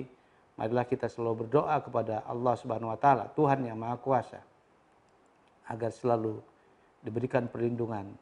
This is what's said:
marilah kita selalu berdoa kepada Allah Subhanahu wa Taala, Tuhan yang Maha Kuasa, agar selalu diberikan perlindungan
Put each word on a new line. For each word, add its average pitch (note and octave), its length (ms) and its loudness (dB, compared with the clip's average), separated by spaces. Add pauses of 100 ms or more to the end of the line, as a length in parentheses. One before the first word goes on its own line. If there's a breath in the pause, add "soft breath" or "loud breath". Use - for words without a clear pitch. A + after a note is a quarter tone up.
(580 soft breath)
marilah A#2 260 0
kita B2+ 220 -2
selalu A2+ 400 -2
berdoa D3 320 4
kepada A2 480 -4
Allah B2 320 0
Subhanahu A2+ 320 -4
wa A2 80 -6
Taala, B2+ 340 4
Tuhan C#3 300 4
yang A2+ 160 -6
Maha A#2 240 -4
Kuasa, A#2+ 400 0 (1300)
agar A2+ 240 -4
selalu A2 480 0 (560 soft breath)
diberikan A#2+ 480 0
perlindungan A#2 640 -2 (120)